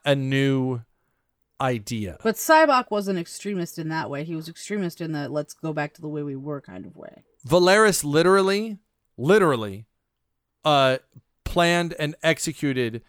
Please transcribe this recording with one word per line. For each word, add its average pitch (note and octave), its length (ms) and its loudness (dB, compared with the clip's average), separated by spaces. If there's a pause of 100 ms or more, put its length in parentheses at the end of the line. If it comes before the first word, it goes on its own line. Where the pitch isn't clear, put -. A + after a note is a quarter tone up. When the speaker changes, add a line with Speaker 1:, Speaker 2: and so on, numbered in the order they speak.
Speaker 1:
a C#3+ 100 4
new C3+ 640 0 (800)
idea. A2 640 -4
Speaker 2:
But A3 120 0
Sybok D4 560 4
was G#3 180 -4
an F#3+ 80 -2
extremist F3 600 -8
in D#3+ 120 -6
that D#3 200 -6
way. C#3+ 140 -6
He E3 120 -8
was D#3+ 120 -10
extremist F3+ 540 -8
in D#3+ 100 -6
the D3 160 -6
"let's D3 260 -6
go D#3+ 200 -8
back D3 220 -6
to - 60 -20
the D#3 60 -12
way D3+ 160 -8
we C#3+ 140 -8
were" C#3 240 -10
kind F#2 240 -16
of F2+ 100 -20
way. - 280 -20 (220)
Speaker 1:
Valeris F3+ 600 4
literally, F#3+ 760 2 (380)
literally, B2 680 2 (800)
uh, C3+ 360 4 (440)
planned E3+ 560 0
and D3+ 240 -4
executed C3+ 840 -2